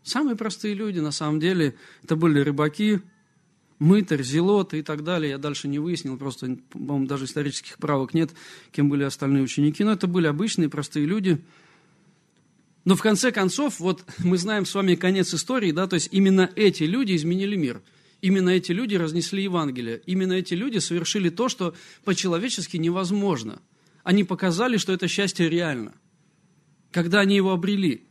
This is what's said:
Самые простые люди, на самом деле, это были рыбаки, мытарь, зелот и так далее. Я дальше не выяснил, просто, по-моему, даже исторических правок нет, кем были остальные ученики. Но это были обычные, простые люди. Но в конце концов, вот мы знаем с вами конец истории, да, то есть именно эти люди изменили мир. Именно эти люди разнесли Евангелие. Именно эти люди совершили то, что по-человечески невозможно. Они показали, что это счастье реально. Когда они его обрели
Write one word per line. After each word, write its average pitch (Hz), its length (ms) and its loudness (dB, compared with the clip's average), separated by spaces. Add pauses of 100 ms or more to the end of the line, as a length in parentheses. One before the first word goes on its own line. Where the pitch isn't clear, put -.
Самые 254 340 0
простые 214 380 -4
люди, 196 240 -4
на 151 140 -2
самом 151 280 -2
деле, 165 360 2 (260)
это - 120 -2
были 156 260 4
рыбаки, 151 600 2 (800)
мытарь, 165 440 4
зелот 185 520 2
и 156 80 -4
так 151 200 -8
далее. 156 280 -2
Я 139 80 -6
дальше 143 280 -6
не 143 120 -2
выяснил, 147 400 -4
просто, 127 400 -6 (120)
по-моему, 135 360 -4
даже 135 180 -4
исторических - 540 -8
правок 143 340 -2
нет, 160 200 0 (380)
кем 143 200 2
были 143 140 0
остальные 139 400 0
ученики. 147 380 0
Но 214 100 4
это 190 140 0
были 175 200 2
обычные, 156 420 0
простые 147 380 -4
люди. 185 360 0 (1400)
Но 185 120 4
в - 60 -6
конце 220 300 2
концов, 202 480 -2
вот 180 240 -2 (140)
мы 175 180 2
знаем 196 300 -2
с - 80 -10
вами 196 200 2
конец 180 380 0
истории, 214 380 0
да, 180 160 0
то 185 80 -4
есть - 180 -2
именно 190 420 4
эти 196 280 4
люди 190 340 0
изменили 190 400 -2
мир. 131 240 -2 (420)
Именно 185 280 4
эти 180 220 0
люди 202 240 -2
разнесли 170 480 -2
Евангелие. 135 600 -4
Именно 185 300 0
эти 185 180 -2
люди 226 240 -4
совершили 170 540 -2
то, 220 180 -2
что 175 260 -4 (300)
по-человечески 185 720 -2
невозможно. 175 840 -2 (400)
Они 196 220 4
показали, 190 520 0
что 190 160 0
это 180 160 -2
счастье 180 400 0
реально. 151 460 -2 (960)
Когда 175 300 2
они 196 140 4
его 190 180 4
обрели 185 580 0